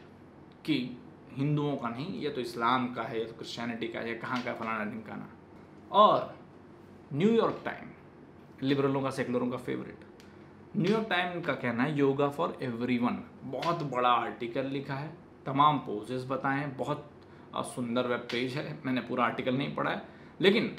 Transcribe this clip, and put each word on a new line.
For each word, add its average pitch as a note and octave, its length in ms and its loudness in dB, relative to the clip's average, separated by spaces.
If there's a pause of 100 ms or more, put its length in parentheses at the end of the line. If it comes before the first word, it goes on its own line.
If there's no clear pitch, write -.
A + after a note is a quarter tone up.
(640)
कि C3 340 0 (340)
हिंदुओं D3 440 0
का A#2+ 120 -4
नहीं, C#3+ 340 -6
या C#3+ 80 -2
तो B2+ 100 -4
इस्लाम A#2+ 540 0
का A#2 80 -4
है, A2+ 180 -4
या A2 60 -2
तो - 60 -12
Christianity A#2 560 -6
का A#2 120 -6
है, A2+ 80 -6
या A#2 60 -4
कहाँ B2 280 -4
का, A#2+ 100 -4
फलाना A2 320 -4
ढिमकाना। G#2+ 440 -8 (640)
और F#3 460 6 (760)
न्यूयॉर्क F#3 520 4
Time, - 240 -8 (760)
लिबरलों C3+ 400 4
का, C3+ 80 0
सेकुलरों B2 380 0
का B2+ 80 -4
फेवरेट, C3 420 -6 (800)
न्यूयॉर्क G3+ 340 4
Time F3 300 0
का D3 140 0
कहना A#2+ 280 0
है, D3 160 0
"Yoga C#3 340 4
for E3 180 -2
everyone", A#2+ 680 0 (260)
बहुत D3+ 400 -2
बड़ा B2 260 2
article A#2 580 0
लिखा C#3 280 -4
है, D#3 220 -8 (300)
तमाम C#3+ 320 6
poses B2 480 -4
बताए C3+ 320 0
हैं, C#3+ 180 -4
बहुत, D3 340 -4 (440)
अ, C3 80 -2
सुंदर A#2+ 440 -2
web A#2+ 140 0
page B2 340 -2
है। D3+ 320 -6
मैंने B2+ 140 0
पूरा B2 240 2
article A#2+ 300 2
नहीं D3 200 0
पढ़ा D3 160 0
है, G3 120 -2 (380)
लेकिन F#3 380 4